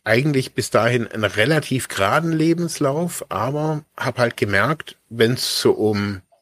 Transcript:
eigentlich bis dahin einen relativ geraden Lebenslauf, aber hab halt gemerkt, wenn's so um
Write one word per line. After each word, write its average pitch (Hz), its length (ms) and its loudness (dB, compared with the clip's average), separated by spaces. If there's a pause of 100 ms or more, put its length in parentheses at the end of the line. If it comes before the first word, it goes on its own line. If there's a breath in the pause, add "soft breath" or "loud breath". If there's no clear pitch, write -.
eigentlich 131 500 0
bis - 160 -4
dahin 117 380 2
einen 110 160 -4
relativ 123 640 0
geraden 143 460 0
Lebenslauf, 165 960 0
aber 147 540 -2 (140)
hab - 220 -4
halt 117 180 0
gemerkt, 107 600 -2 (120)
wenn's 117 520 0
so 113 100 4
um 104 500 0 (200)